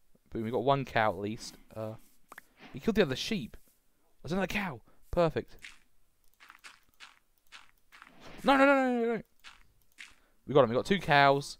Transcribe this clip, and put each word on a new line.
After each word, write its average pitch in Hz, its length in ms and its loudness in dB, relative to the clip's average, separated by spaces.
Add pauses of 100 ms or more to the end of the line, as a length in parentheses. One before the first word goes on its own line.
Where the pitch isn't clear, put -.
(300)
Boom, 113 140 -6
we 110 60 -6
got 123 120 -2
one 139 220 2
cow 110 260 0
at 90 80 -4
least. 104 380 -10 (200)
Uh, 110 180 -10 (760)
we 139 80 -14
killed 226 140 0
the 202 80 4
other 131 140 0
sheep. 165 400 -6 (680)
There's 139 100 -8
another 185 140 -2
cow. 185 340 -6 (300)
Perfect. 160 480 -2 (2750)
No, 262 120 4
no, 269 80 6
no, 277 100 6
no, 254 260 2
no, 233 160 -2
no. - 60 -8 (1200)
We 127 80 0
got 143 100 8
him. 110 60 0
We 120 60 0
got 110 100 -2
two 196 120 2
cows. 143 600 2